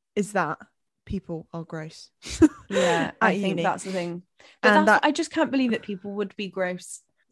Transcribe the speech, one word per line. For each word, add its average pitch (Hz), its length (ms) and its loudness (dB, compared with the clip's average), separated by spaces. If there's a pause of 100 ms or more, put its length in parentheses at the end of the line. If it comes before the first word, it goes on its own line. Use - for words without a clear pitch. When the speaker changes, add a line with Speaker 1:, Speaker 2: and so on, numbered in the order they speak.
(140)
Speaker 1:
is 202 180 -4
that 170 260 -2 (460)
people 170 480 -10
are 165 120 -10
gross 160 460 -14 (120)
<laughs> - 180 -2 (280)
Speaker 2:
Yeah, 180 400 2
Speaker 1:
at - 120 -12
Speaker 2:
I 220 140 4
think 196 160 -2
Speaker 1:
uni. 175 120 -2
Speaker 2:
that's 185 220 -2
the 190 80 -8
thing. 175 300 -6 (380)
But - 80 4
Speaker 1:
And 208 200 6
Speaker 2:
that's, 208 140 6
Speaker 1:
that - 60 2
Speaker 2:
I 302 40 2
just 311 180 -4
can't 302 200 0
believe 254 220 0
that - 100 -4
people 202 300 -10
would 202 240 -6
be 202 120 -8
gross. 180 520 -8 (320)